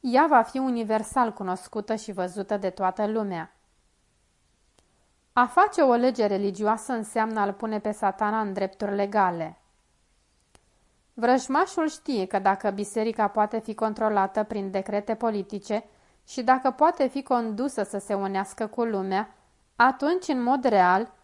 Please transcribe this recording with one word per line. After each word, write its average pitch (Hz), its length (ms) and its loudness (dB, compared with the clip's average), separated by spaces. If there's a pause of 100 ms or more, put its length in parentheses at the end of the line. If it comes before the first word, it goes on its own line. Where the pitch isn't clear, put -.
Ea 269 280 4
va 254 140 6
fi 247 160 -4
universal 233 720 -2
cunoscută 202 640 -6
și 214 180 -8
văzută 185 440 -4
de 190 140 -2
toată 190 360 -2
lumea. 202 500 -4 (1800)
A 247 140 4
face 392 340 4
o 269 120 6
lege 233 340 2
religioasă 202 680 -2
înseamnă 220 480 -2
a-l 202 120 0
pune 214 280 -4
pe 214 100 -4
Satana 208 500 -2
în 202 120 -4
drepturi 202 420 -4
legale. 190 640 0 (1600)
Vrăjmașul 262 760 2
știe 226 380 -4
că 196 120 -2
dacă 196 320 0
biserica 214 580 -2
poate 214 300 0
fi 214 160 -8
controlată 214 680 0
prin 202 280 -6
decrete 202 440 -4
politice 214 720 -4 (420)
și - 160 -8
dacă 254 280 4
poate 302 360 2
fi 269 160 -4
condusă 233 600 -2
să 196 160 -6
se 202 160 -4
unească 196 520 -4
cu 226 160 -4
lumea, 196 520 -2 (420)
atunci, 277 520 2
în 262 140 0
mod 247 220 0
real 190 480 4 (120)